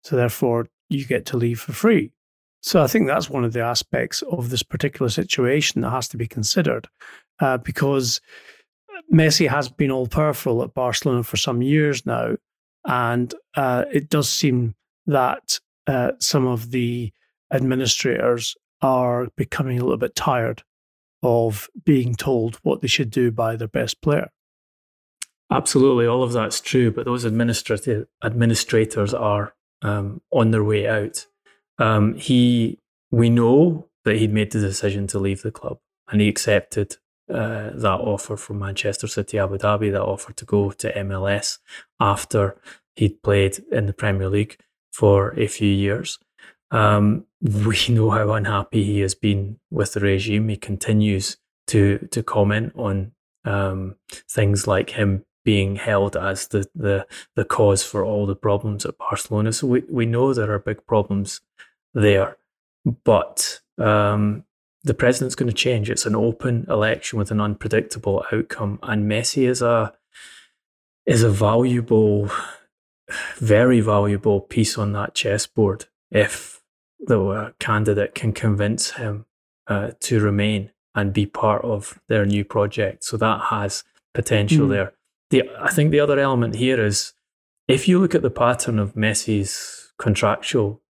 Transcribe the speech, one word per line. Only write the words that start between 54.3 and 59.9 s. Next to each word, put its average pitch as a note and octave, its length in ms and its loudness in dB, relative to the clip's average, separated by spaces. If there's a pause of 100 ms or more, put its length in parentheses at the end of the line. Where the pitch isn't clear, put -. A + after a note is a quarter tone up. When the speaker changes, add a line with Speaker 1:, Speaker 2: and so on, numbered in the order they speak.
Speaker 2:
like G2+ 240 0
him G2 340 0 (200)
being G2+ 320 2
held G2+ 400 0
as F#2+ 320 -6
the, G2 260 -2
the, G2+ 320 -2 (300)
the G#2 80 0
cause G2+ 380 2
for G2+ 220 -4
all G#2 220 -2
the G2 80 -2
problems G#2 500 -2
at - 140 -8
Barcelona. G#2+ 540 -2
So C#3+ 140 -4
we, B2 220 2
we A#2 180 0